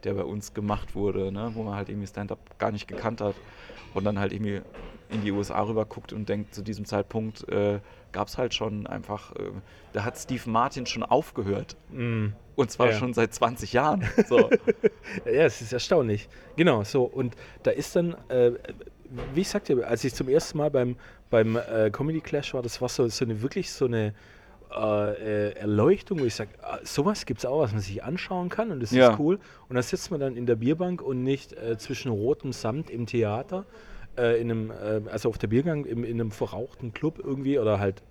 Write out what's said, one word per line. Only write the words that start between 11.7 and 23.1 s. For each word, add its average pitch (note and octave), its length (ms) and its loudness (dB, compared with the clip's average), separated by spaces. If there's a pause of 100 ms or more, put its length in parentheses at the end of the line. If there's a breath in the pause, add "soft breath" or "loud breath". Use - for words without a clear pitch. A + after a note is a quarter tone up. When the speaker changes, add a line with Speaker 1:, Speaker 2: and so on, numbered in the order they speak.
Speaker 2:
Mhm. A#2 440 -2 (220)
Speaker 1:
Und B2+ 160 2
zwar B2 160 4
Speaker 2:
Ja. A2+ 60 6
Speaker 1:
schon A#2+ 200 0
seit A2+ 200 2
zwanzig A#2+ 400 -2
Jahren. D3+ 300 4 (240)
So. A#3+ 280 6
Speaker 2:
<laughs> - 720 0
Ja, B2 180 4
es B2+ 180 2
ist A#2 120 -8
erstaunlich. A#2+ 560 2 (260 loud breath)
Genau, D3 280 4
so. B2 200 2
Und B2 320 -2 (280 loud breath)
da A#2+ 80 4
ist C#3 240 -2
dann, E3+ 200 2 (140)
äh, B2 220 6 (840)
wie D#3+ 80 2
ich G3 80 0
sagte, D3 360 2
als A#2 200 0
ich B2 80 0
zum C3 160 -4
ersten D#3 280 2
Mal D3 140 0
beim, B2 240 2 (340 loud breath)
beim, A2+ 280 4
äh, A2 340 2
Comedy D3+ 300 -2
Clash - 320 -4
war, C3 80 -2
das A#2+ 200 -6
war B2 60 0
so, B2 220 2
so - 160 -2